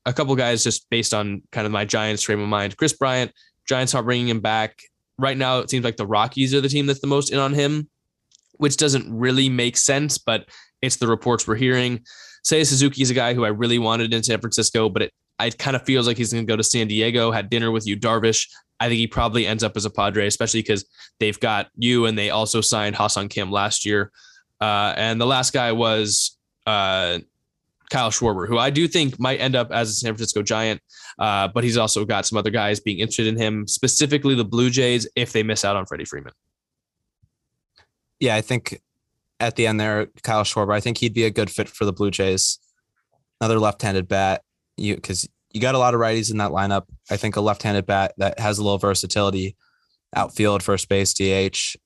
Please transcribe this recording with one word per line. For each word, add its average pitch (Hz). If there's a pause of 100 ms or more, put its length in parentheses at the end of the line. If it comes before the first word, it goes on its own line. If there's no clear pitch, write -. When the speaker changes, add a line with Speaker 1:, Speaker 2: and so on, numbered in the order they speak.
Speaker 1:
a 123
couple 135
guys 120
just -
based 117
on 104 (100)
kind 107
of 104
my 107
Giants 107
frame 104
of 104
mind. 101
Chris 156
Bryant, 127 (360)
Giants 127
aren't 120
bringing 123
him 113
back. 110 (360)
Right 131
now, 131
it -
seems 127
like 120
the 107
Rockies 127
are 139
the 139
team 143
that's 139
the 143
most 139
in 139
on 139
him, 147 (680)
which 143
doesn't 139
really 127
make 120
sense, 143
but 110 (340)
it's 131
the 123
reports 113
we're 110
hearing. 123 (380)
Seiya 156
Suzuki 135
is 127
a 120
guy 123
who 120
I 107
really 120
wanted 113
in 113
San 110
Francisco, 110
but 101
it, - (280)
it 117
kind 135
of 123
feels 131
like 120
he's 117
gonna 117
go 110
to 110
San 113
Diego. 113
Had 101
dinner 117
with 110
Yu 101
Darvish. 113 (320)
I 120
think 117
he 113
probably 117
ends 110
up 107
as 101
a 107
Padre, 101
especially 110
'cause 104 (340)
they've 107
got 110
Yu 120
and 110
they 104
also 110
signed 104
Ha-Seong 104
Kim 98
last 101
year. 104 (480)
Uh, 104
and 113
the 117
last 127
guy 120
was, 110 (300)
uh, 95 (680)
Kyle 120
Schwarber, 101
who 113
I 123
do 147
think 151
might 127
end 131
up 120
as 113
a 104
San 110
Francisco 107
Giant, 110 (360)
uh, 101
but 117
he's 117
also 107
got 101
some 110
other 104
guys 104
being 98
interested 110
in 110
him, 107
specifically 139
the 120
Blue 117
Jays, 123
if 120
they 110
miss 110
out 101
on 92
Freddie 73
Freeman. 69 (1900)
Speaker 2:
Yeah, 120
I 110
think - (580)
at 117
the 117
end 110
there, 107 (160)
Kyle 107
Schwarber, 104
I 104
think 120
he'd 113
be 113
a 110
good 104
fit -
for -
the 101
Blue 101
Jays. 95 (800)
Another 113
left-handed 101
bat, 98 (320)
you, 104
'cause - (280)
you 107
got 127
a 131
lot 123
of 117
righties 113
in 107
that 101
lineup. 98 (260)
I 107
think 104
a 104
left-handed 104
bat 98
that 98
has 104
a 104
little 101
versatility, 95 (580)
outfield, 104
first -
base, 98
D 95
H. 95